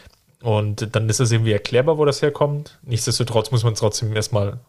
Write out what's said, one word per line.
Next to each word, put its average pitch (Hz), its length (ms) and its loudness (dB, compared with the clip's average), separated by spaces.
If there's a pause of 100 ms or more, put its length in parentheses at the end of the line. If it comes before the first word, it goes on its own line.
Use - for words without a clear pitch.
(420)
Und 107 540 -2
dann 110 140 0
ist - 100 0
es 117 120 2
irgendwie 113 220 2
erklärbar, 151 440 2
wo 151 80 4
das 139 160 0
herkommt. 147 600 -2
Nichtsdestotrotz 113 680 -2
muss 117 120 2
man 117 100 2
es - 60 -6
trotzdem 107 360 -2
erstmal, 104 540 -2